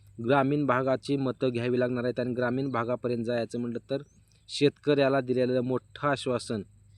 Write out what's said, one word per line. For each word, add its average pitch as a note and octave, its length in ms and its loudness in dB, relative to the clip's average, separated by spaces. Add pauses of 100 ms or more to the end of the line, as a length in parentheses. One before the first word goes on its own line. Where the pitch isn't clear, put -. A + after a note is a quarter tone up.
(240)
ग्रामीण C#3 420 4
भागाची C3 500 0
मतं C3 320 0
घ्यावी B2 320 0
लागणार B2 240 0
आहेत B2 160 -2
आणि B2 140 -2
ग्रामीण B2+ 340 -2
भागापर्यंत A#2+ 560 -2
जायचं A#2+ 360 -2
म्हणलं A#2+ 180 -6 (120)
तर C3+ 120 -4 (460)
शेतकऱ्याला C#3 720 2
दिलेलं B2+ 400 2
मोठं B2+ 480 -4
आश्वासन B2 540 -2 (360)